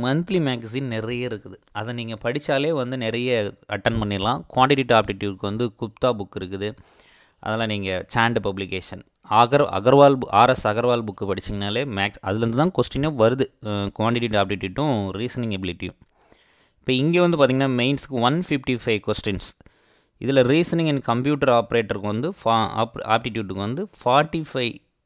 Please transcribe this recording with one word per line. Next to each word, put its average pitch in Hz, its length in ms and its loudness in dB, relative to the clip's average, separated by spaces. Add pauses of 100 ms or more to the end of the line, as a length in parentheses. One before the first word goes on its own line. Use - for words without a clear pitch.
மந்த்லி 165 460 0
மேகசின் 120 480 -6
நிறைய 120 340 -6
இருக்குது. 98 260 -10 (220)
அதை 110 220 -8
நீங்க 113 140 -8 (100)
படிச்சாலே 143 440 -2 (120)
வந்து 127 240 -4
நிறைய 120 260 -2 (440)
அட்டெண்ட் 113 280 -2
பண்ணிடலாம். 104 400 -2 (100)
குவான்டிடேட்டிவ் 131 460 4
ஆப்டிடியூட்க்கு 101 520 -2
வந்து 113 140 -2 (160)
குப்தா 120 380 -2
புக் 101 220 -12
இருக்குது. 95 280 -8 (760)
அதெல்லாம் 110 300 -2
நீங்க 98 180 -4 (220)
சாண்ட் 117 320 2
பப்ளிகேஷன், 95 580 -6 (380)
அகர்-, 135 260 4 (120)
அகர்வால் 135 420 8
பு-, - 80 -6 (120)
ஆர் 123 140 6
எஸ் - 160 -4
அகர்வால் 117 380 0
புக்கு 101 220 -8
படிச்சிங்கனாலே 101 520 -4 (140)
மேக்ஸ் 101 320 -2
அதுலேருந்து 113 340 0
தான் 185 140 2
கொஸ்டினே 135 340 -2 (120)
வருது. 123 240 4 (240)
அ, - 20 -2 (260)
குவான்டிடேட்டிவ் 117 440 0
ஆப்டிடியூட்டும் 98 520 -2 (240)
ரீசனிங் 117 400 -6
எபிலிட்டியும். 90 400 -8 (800)
இப்ப - 100 -4 (120)
இங்க 170 220 2
வந்து 170 160 2
பாத்தீங்கன்னா, 131 300 4 (100)
மெயின்ஸ்க்கு 131 480 0
ஒன் 151 180 2
ஃபிஃப்டி 131 380 -2
ஃபைவ் 107 240 0
கொஸ்டின்ஸ். 101 420 -4 (720)
இதுல 131 320 4
ரீசனிங் 165 400 2
and 135 180 -2
கம்ப்யூட்டர் 135 480 2
ஆப்ரேட்டருக்கு 104 560 -2
வந்து 131 240 -4
ஃபா-, 113 320 0 (140)
ஆப்-, - 200 -8 (120)
ஆப்டிடியூட்க்கு 104 500 -6
வந்து 143 180 -4 (160)
ஃபார்ட்டி 151 420 2 (100)
ஃபைவ் 123 200 -4 (340)